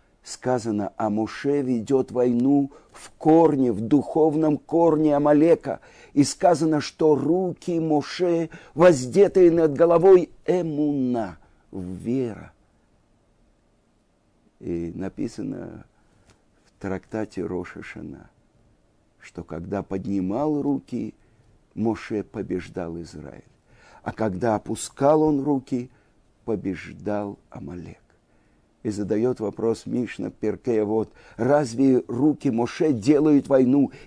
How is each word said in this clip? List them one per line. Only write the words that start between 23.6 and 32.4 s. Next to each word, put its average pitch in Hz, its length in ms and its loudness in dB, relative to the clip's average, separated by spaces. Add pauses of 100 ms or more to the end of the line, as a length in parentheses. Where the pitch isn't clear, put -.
А - 80 -8
когда 110 420 -2
опускал 139 680 0
он 147 200 0
руки, 131 480 -4 (540)
побеждал 98 960 -8 (100)
Амалек. 92 480 -16 (880)
И 117 60 -4
задаёт 107 480 -2
вопрос 107 480 -4
Мишна, 110 440 -6
Перкей 107 520 -2
Авот: 107 300 -2 (240)
«Разве 131 720 2
руки 139 420 0